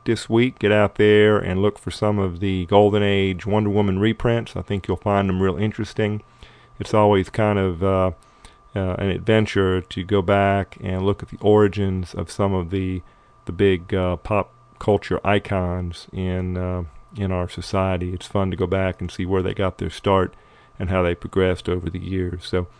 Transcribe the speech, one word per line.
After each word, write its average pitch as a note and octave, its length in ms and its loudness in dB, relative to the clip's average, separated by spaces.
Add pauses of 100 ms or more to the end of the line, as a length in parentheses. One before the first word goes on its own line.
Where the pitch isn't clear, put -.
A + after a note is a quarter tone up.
this - 260 -4
week. A#2+ 300 2
Get G2+ 120 2
out G#2 240 4
there G#2 440 6
and F2+ 220 -2
look G#2 180 0
for - 120 -10
some G#2 280 -2
of F2+ 200 -2
the F#2+ 280 -2
Golden G2+ 360 6
Age G2 420 0
Wonder G#2 260 0
Woman G2 280 0
reprints. A#2 560 0
I F2+ 60 -4
think G2 260 -6
you'll F#2 100 -2
find G2 320 0
them F#2 120 -2
real F#2 160 0
interesting. G#2+ 640 -4 (580)
It's - 140 -4
always G#2 360 4
kind G#2 300 0
of, F#2 240 0
uh, F#2+ 280 2 (640)
uh, F#2 240 -2
an G2 100 -2
adventure F#2+ 720 0
to - 220 -10
go G2 180 2
back G2 580 0
and F#2 260 -4
look G2 180 -2
at - 60 -14
the - 120 -16
origins G2 720 2
of F2+ 180 -8
some G2 220 0
of F2+ 160 -2
the, F#2 320 -4 (440)
the - 60 -8
big, F#2 420 0
uh, F2+ 240 0
pop - 360 -4 (240)
culture - 460 0
icons F2+ 920 -2
in, F#2 420 -4
uh, F2+ 280 -4 (340)
in G2 140 -2
our F2+ 180 -2
society. F#2 640 -2
It's F2+ 140 -12
fun G2 220 0
to F2+ 80 -4
go F2+ 100 0
back F#2+ 340 -2
and F2 100 -8
see F#2 140 -6
where F#2 180 0
they G2+ 100 -4
got F#2+ 240 -2
their F#2 120 -6
start F#2+ 440 0 (460)
and F#2 100 -4
how F#2 140 2
they F2 100 2
progressed F#2 540 -2
over F2 220 -4
the F2+ 100 -8
years. F2+ 480 -6
So F2+ 200 -2 (120)